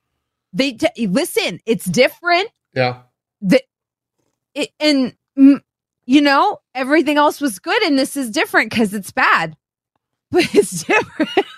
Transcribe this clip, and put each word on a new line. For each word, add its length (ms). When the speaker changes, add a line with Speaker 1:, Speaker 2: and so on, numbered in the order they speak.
Speaker 1:
they 180
t-, 340
listen, 600
it's 180
different. 640
Speaker 2:
Yeah. 280
Speaker 1:
The, 200
it, 160
and, 340
mm, 220
you 160
know, 360
everything 440
else 200
was 200
good, 240
and 160
this 180
is 140
different 420
'cause 220
it's 180
bad. 500
<laughs> 680
But 240
it's 300
different. 460